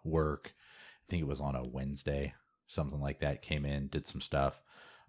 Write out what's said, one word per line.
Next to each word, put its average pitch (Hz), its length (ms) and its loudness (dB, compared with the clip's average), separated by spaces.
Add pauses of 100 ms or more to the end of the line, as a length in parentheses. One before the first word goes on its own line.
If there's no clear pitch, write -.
work. 78 520 2
I - 540 -20
think 90 120 2
it 73 60 0
was 69 140 -2
on 69 140 0
a 64 120 -2
Wednesday, 69 680 0 (340)
something 71 320 -2
like 69 200 0
that. 71 240 0
Came 73 220 0
in, 69 240 -2
did - 180 -2
some 73 140 -6
stuff, 69 380 2 (500)